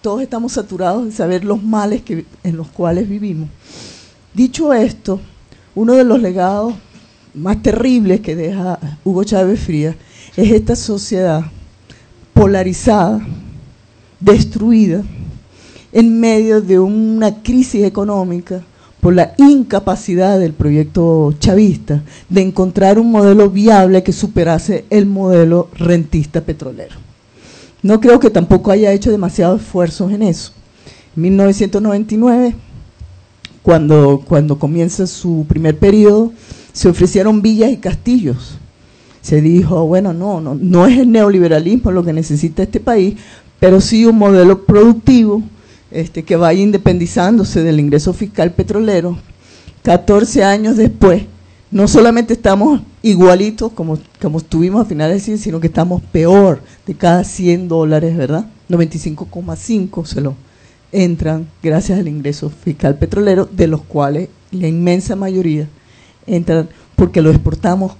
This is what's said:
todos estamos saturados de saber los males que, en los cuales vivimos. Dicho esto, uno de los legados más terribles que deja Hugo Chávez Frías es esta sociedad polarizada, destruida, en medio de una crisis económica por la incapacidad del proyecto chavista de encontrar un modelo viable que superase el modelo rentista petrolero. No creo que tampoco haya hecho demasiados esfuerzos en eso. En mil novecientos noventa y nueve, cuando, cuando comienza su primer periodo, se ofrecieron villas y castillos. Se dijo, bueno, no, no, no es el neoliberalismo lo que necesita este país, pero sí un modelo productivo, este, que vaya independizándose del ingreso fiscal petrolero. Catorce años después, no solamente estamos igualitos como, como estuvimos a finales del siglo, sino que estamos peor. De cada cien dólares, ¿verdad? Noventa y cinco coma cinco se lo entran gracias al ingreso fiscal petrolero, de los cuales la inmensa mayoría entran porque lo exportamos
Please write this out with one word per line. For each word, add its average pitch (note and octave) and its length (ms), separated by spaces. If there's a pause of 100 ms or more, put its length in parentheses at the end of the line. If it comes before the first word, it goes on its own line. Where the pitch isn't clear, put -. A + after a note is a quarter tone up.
todos A3 200
estamos A#3 320
saturados G3 520
de G#3+ 60
saber F3+ 320
los G#3 180
males G#3 400
que, E3 240 (180)
en E3 140
los D#3+ 120
cuales F3 380
vivimos. G3 420 (840)
Dicho C4 400
esto, G#3+ 460 (560)
uno A3+ 180
de B3+ 120
los A#3+ 160
legados G3 520 (600)
más F#3+ 280
terribles A3+ 600
que D#3 140
deja F3+ 440 (240)
Hugo F#3+ 220
Chávez G3 340
Frías D#3 360 (420)
es G#3 140
esta A#3 260
sociedad F#3 640 (920)
polarizada, G3 880 (1000)
destruida, G#3 840 (880)
en A3+ 300
medio A3 400
de F#3 180
una G#3+ 640
crisis B3 400
económica F#3 800 (380)
por F3 120
la F3 240
incapacidad G3+ 1000
del D#3+ 140
proyecto D3+ 840
chavista F#3 640 (260)
de F#3+ 120
encontrar F#3+ 580
un A#3 120
modelo G3+ 380
viable F#3+ 540
que F#3+ 100
superase E3 760
el G#3 160
modelo F3 680
rentista E3+ 680
petrolero. C3+ 540 (840)
No G#3+ 180
creo A#3+ 200
que A#3+ 100
tampoco F#3 420
haya G3+ 220
hecho G3+ 180
demasiados F#3+ 480
esfuerzos F3+ 540
en G3+ 80
eso. F3+ 320 (640)
En D#3+ 80
mil F#3+ 120
novecientos G3 460
noventa G#3+ 320
y G#3+ 40
nueve, A#3+ 380 (1080)
cuando, D3+ 600
cuando D3 340
comienza E3+ 480
su D#3+ 420
primer D#3 280
periodo, G#3 540 (400)
se - 160
ofrecieron G3 540
villas A3+ 300
y A#3 60
castillos. F#3 840 (600)
Se D3+ 200
dijo, E3 460
bueno, F#3 260
no, F3+ 280
no, D3 140
no F3 300
es B3+ 140
el A#3+ 120
neoliberalismo G3 800
lo F3+ 120
que E3 100
necesita D#3+ 500
este - 160
país, G#3+ 360 (440)
pero F#3+ 220
sí A3+ 240
un A3+ 120
modelo G3 480
productivo, A3+ 760 (500)
este, E3 320
que F3 140
vaya F3 240
independizándose F#3+ 1040
del D#3+ 160
ingreso D3 340
fiscal E3+ 400
petrolero. F#3+ 640 (680)
Catorce G#3 600
años G#3+ 340
después, G3+ 460 (460)
no G3+ 180
solamente A#3 460
estamos G#3+ 480 (220)
igualitos G#3 720
como, D#3 260 (220)
como D#3 160
estuvimos F3 440
a A3 40
finales D#3+ 320
del G3 40
siglo, G#3+ 160
sino E3 220
que E3 80
estamos F3 340
peor. F3 600 (260)
De F3+ 80
cada F3+ 300
cien F3+ 420
dólares, D#3+ 480
¿verdad? D#3 300 (240)
Noventa E3+ 260
y D#3+ 60
cinco D#3 240
coma F3 320
cinco F3+ 480
se - 160
lo C3+ 140 (580)
entran E3 540 (140)
gracias F3+ 380
al E3+ 80
ingreso D3 420
fiscal D3 480
petrolero, F#3+ 480
de F3 220
los D#3 140
cuales D3 480 (220)
la F3+ 160
inmensa F3 480
mayoría F#3 520 (580)
entran E3 440 (260)
porque F3 260
lo D#3 80
exportamos F#3+ 720